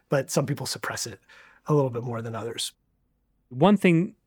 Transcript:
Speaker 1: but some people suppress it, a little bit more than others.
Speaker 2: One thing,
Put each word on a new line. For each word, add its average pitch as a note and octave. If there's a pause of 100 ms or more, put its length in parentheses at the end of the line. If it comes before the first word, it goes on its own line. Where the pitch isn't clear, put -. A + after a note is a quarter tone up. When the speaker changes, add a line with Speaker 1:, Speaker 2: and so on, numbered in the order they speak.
(100)
Speaker 1:
but C#3
some D3
people C#3
suppress -
it, A2+ (480)
a D#3
little C3+
bit A#2
more A#2
than A2+
others. A2+ (760)
Speaker 2:
One F3
thing, F3+ (120)